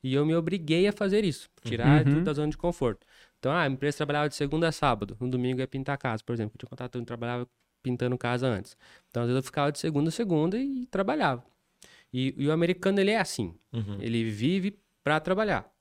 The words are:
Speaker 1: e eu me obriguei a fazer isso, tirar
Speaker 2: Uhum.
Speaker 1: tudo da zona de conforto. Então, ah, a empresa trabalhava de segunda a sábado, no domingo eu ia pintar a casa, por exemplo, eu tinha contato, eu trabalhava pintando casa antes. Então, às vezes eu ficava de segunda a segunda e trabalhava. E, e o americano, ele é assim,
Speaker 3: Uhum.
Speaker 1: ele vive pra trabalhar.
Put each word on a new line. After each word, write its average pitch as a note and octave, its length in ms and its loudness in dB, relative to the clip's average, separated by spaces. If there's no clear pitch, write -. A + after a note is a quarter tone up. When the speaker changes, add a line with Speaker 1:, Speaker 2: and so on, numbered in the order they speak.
Speaker 1:
e C3 100 -2
eu C#3+ 100 4
me D#3+ 120 2
obriguei E3+ 520 2
a G#3 60 2
fazer G#3 320 2
isso, - 240 -4
tirar B2 400 6
Speaker 2:
Uhum. C#3 80 6
Speaker 1:
tudo D#3+ 100 4
da E3 100 0
zona D3+ 180 0
de - 60 -8
conforto. C#3 480 -2
Então, C3 120 0
ah, E3+ 120 2
a C#3+ 40 2
empresa C#3 300 0
trabalhava D3 320 0
de - 60 -8
segunda D#3 320 0
a D#3+ 40 2
sábado, A2 480 0
no B2 80 -2
domingo B2+ 320 0
eu C3 40 -2
ia C3 40 -4
pintar C3+ 280 -4
a - 20 -10
casa, A2+ 260 -4
por A#2+ 100 -6
exemplo, A2 220 -4
eu - 40 -20
tinha - 100 -16
contato, B2 300 -12
eu A#2+ 40 -8
trabalhava A#2+ 440 -6
pintando B2 360 0
casa B2 300 -2
antes. G2 300 -2
Então, A#2+ 140 -2
às A#2+ 40 0
vezes B2 100 2
eu C3 60 0
ficava D3 280 -2
de D3 80 -8
segunda D#3 300 0
a - 20 -2
segunda F3+ 480 0
e C4+ 320 -4
trabalhava. F#3+ 520 0
E, C3 240 -2
e C#3 100 0
o D3+ 40 4
americano, F3+ 480 2
ele G3 120 4
é A3 80 0
assim, F#2 360 -4
Speaker 3:
Uhum. G#2 260 -4
Speaker 1:
ele A#2 300 -2
vive F3+ 480 -2
pra D3+ 160 2
trabalhar. F#3 480 -2